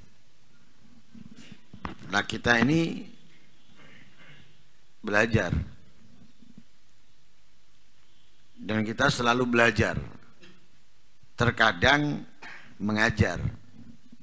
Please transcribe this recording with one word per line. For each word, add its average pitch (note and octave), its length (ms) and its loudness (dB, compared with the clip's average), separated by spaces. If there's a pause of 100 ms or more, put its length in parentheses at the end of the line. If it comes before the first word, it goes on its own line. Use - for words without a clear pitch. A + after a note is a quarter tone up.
(2250)
Nah, G2+ 80 6
kita A#2 400 6
ini D#3+ 480 4 (1900)
belajar G#2+ 560 4 (3000)
dan A2 240 2
kita A#2 240 4
selalu B2 400 4
belajar, A#2 480 6 (1400)
terkadang A#2+ 880 6 (560)
mengajar, G#2+ 640 4 (840)